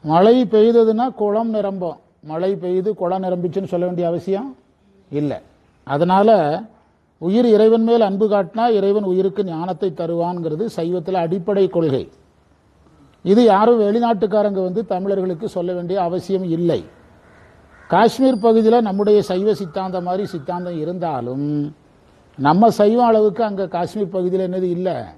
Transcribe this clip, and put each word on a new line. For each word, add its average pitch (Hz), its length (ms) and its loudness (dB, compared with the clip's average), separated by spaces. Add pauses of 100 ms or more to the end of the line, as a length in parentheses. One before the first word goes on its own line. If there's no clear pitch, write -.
மழை 196 420 4
பெய்ததுன்னா 220 680 4
குளம் 220 400 -2
நிரம்பும். 196 420 -6 (260)
மழை 175 340 -4
பெய்து 180 380 -2
குளம் 185 280 -4
நிரம்பிச்சுன்னு 180 440 -4
சொல்ல 175 180 -2
வேண்டிய 175 220 -4
அவசியம் 190 500 -4 (540)
இல்லை. 139 280 -4 (460)
அதனால 180 760 2 (560)
உயிர் 208 280 0
இறைவன் 220 360 4
மேல் 233 180 2
அன்பு 202 280 0
காட்டினா 208 400 0
இறைவன் 202 340 2
உயிருக்கு 190 420 0
ஞானத்தை 175 460 -4
தருவான்ங்கிறது 170 760 -4
சைவத்தில் 180 500 -4
அடிப்படை 185 540 0
கொள்கை. 160 420 -2 (1120)
இது 208 220 4
யாரும் 220 360 4
வெளிநாட்டுக்காரங்க 208 840 0
வந்து 185 240 -4
தமிழர்களுக்கு 190 600 -4
சொல்ல 180 240 -4
வேண்டிய 180 300 -4
அவசியம் 180 400 -2
இல்லை. 165 420 -2 (1040)
காஷ்மீர் 233 500 2
பகுதியில 226 420 4
நம்முடைய 208 420 2
சைவ 196 320 -2
சித்தாந்தம் 185 500 -8
மாதிரி 185 220 -4
சித்தாந்தம் 175 520 -8
இருந்தாலும் 147 1000 -4 (600)
நம்ம 170 340 4
சைவ 220 340 2
அளவுக்கு 220 400 2
அங்க 196 240 -4
காஷ்மீர் 180 400 -4
பகுதியில 185 400 -2
என்னது 185 140 -4
இல்ல 170 560 -4